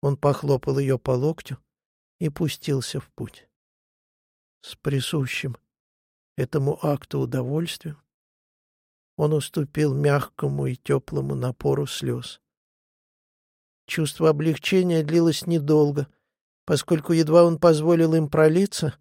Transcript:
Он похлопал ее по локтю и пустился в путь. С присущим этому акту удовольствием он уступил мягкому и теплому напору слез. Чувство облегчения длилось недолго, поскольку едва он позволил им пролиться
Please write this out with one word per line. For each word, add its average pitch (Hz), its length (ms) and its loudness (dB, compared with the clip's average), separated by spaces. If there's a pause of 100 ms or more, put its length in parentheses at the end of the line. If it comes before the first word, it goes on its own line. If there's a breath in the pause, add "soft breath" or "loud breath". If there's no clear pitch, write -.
Он 143 140 -2
похлопал 139 640 0
ее 135 180 0
по - 140 -4
локтю 135 460 -4 (640)
и 160 100 -2
пустился 143 720 -4
в - 120 -18
путь. - 380 -14 (1120)
С - 140 -18
присущим 135 840 -4 (800)
этому 139 480 -2
акту 143 340 -4
удовольствием 135 800 -6 (1200)
он 151 160 0
уступил 151 640 -2
мягкому 143 720 -2
и 127 80 -4
теплому 139 600 -4
напору 135 520 -2
слез. 123 520 -8 (1500)
Чувство 160 420 0
облегчения 160 720 0
длилось 165 440 2
недолго, 147 600 2 (600)
поскольку 160 460 0
едва 165 320 6
он 165 120 2
позволил 165 560 4
им 160 160 2
пролиться 156 720 2